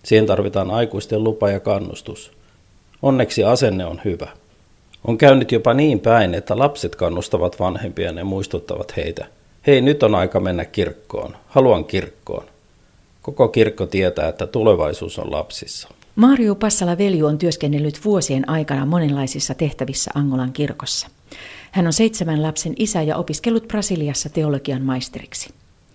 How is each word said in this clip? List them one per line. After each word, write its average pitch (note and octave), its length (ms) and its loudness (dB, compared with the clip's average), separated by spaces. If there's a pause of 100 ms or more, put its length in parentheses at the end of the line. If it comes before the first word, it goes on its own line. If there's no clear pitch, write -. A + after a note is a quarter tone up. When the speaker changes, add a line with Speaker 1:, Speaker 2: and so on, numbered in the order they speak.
Speaker 1:
Siihen A2 220 4
tarvitaan G2 460 0
aikuisten A2 520 -2
lupa A2 260 0
ja G2+ 100 -2
kannustus. - 720 -6 (720)
Onneksi B2 420 2
asenne G#2 420 2
on E2+ 200 -10
hyvä. F2+ 220 -6 (800)
On A2+ 100 0
käynyt C3+ 340 6
jopa A#2+ 220 4
niin C#3 260 4
päin, A2 340 4
että G2+ 260 -2
lapset - 360 0
kannustavat F2 640 -2
vanhempiaan F2+ 580 -4
ja F2 80 -8
muistuttavat - 720 -6
heitä: - 280 -6 (420)
"Hei, C#3 140 6
nyt C3+ 220 2
on G#2 120 6
aika F#2 240 2
mennä F2+ 260 -2
kirkkoon. - 680 -6 (120)
Haluan A2+ 380 4
kirkkoon." - 580 -8 (800)
Koko C3+ 260 2
kirkko G#2+ 380 2
tietää, F#2 440 0
että - 180 -6
tulevaisuus E2+ 720 0
on - 120 -8
lapsissa. - 580 -10 (260)
Speaker 2:
Maariu A#3 400 4
Passala F#3 420 0
Velju F#3 280 2
on D3+ 120 2
työskennellyt D3 680 -2
vuosien D3+ 440 0
aikana D3+ 360 -2
monenlaisissa C#3+ 680 -2
tehtävissä C3+ 600 -4
Angolan C3 380 -2
kirkossa. - 540 -6 (640)
Hän F3 160 2
on D#3+ 60 0
seitsemän F3+ 500 0
lapsen D#3 360 -4
isä G3+ 220 0
ja D3+ 160 0
opiskellut A3 500 -2
Brasiliassa D#3 600 -4
teologian C#3+ 520 -2
maisteriksi. - 680 -6 (460)